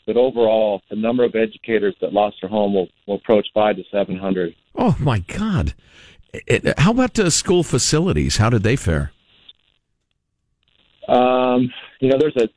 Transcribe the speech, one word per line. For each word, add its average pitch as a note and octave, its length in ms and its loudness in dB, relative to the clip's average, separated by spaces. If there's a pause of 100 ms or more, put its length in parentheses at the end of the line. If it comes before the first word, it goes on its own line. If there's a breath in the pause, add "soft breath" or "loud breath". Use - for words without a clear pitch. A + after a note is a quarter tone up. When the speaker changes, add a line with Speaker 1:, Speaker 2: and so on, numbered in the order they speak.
Speaker 1:
but A2 120 -2
overall, A2 720 2
the G#2 60 -12
number A#2 280 0
of A2 100 0
educators A2 680 -2
that F2+ 120 -4
lost G#2 280 0
their F#2 80 -8
home G#2 260 0
will, F#2 140 0 (180)
will G2+ 80 -4
approach G#2 380 0
five G#2 240 2
to F#2 140 -12
seven F#2+ 260 -4
hundred. F#2 360 -4 (220)
Speaker 2:
Oh, A3+ 240 2
my A#2 200 0
God. E3 540 -4 (600 soft breath)
It, - 440 -2
how F#3 140 4
about, B3+ 260 0
uh, G3 120 2
school F3 340 0
facilities? B2+ 720 0
How A2 120 2
did A#2 120 2
they A2 140 2
fare? D2 380 -2 (1900)
Speaker 1:
Um, B2+ 640 2 (280 loud breath)
you C3 100 2
know, C3+ 100 4
there's D3+ 160 0
an A2+ 220 0